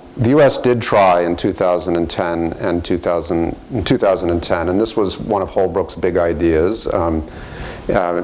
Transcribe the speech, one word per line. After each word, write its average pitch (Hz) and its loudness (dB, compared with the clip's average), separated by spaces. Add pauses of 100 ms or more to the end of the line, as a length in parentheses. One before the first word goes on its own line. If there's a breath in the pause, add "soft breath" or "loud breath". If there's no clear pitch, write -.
(180)
the 113 2
U 147 6
S 135 4
did 123 2
try 95 4
in 87 0
two 98 0
thousand 90 0
and 85 0
ten 85 -2
and 87 -2
two 90 -2
thousand, 85 -2 (160)
in 120 -4
two 131 2
thousand 92 2
and 85 0
ten, 87 -2
and 92 2
this 110 -2
was 98 -2
one 104 -2
of 90 -4
Holbrooke's 92 -2
big 87 -2
ideas, 85 0
um, 82 -2 (600 loud breath)
uh, 87 0